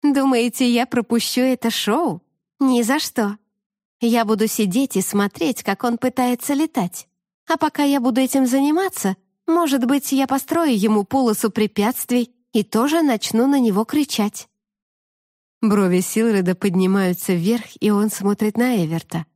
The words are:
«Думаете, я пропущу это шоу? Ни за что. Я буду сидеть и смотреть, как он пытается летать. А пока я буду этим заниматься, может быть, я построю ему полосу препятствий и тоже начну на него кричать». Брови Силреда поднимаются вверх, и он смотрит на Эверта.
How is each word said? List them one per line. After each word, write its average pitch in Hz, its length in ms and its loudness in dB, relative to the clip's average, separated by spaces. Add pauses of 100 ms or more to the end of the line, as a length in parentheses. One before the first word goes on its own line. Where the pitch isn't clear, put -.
«Думаете, 262 640 2
я 240 180 2
пропущу 233 540 -2
это 254 300 0
шоу? 220 500 -2 (380)
Ни 254 240 2
за 254 160 0
что. 208 400 -4 (640)
Я 233 240 2
буду 214 240 0
сидеть 214 480 -2
и 190 40 0
смотреть, 202 640 -2
как 196 220 -4
он 233 140 -2
пытается 247 540 -2
летать. 277 540 -4 (420)
А 320 80 0
пока 302 280 -2
я 285 160 2
буду 247 200 0
этим 262 260 2
заниматься, 277 720 0 (300)
может 302 380 2
быть, 269 280 0
я 269 140 0
построю 277 520 0
ему 208 260 2
полосу 233 460 0
препятствий 226 840 -2 (180)
и 208 100 2
тоже 285 400 0
начну 233 440 0
на 277 120 2
него 220 260 2
кричать». - 640 -2 (1120)
Брови 196 400 2
Силреда 196 540 0
поднимаются 185 800 0
вверх, 202 320 0 (160)
и 214 100 2
он 208 200 2
смотрит 208 460 -2
на 240 280 0
Эверта. 160 400 -6 (120)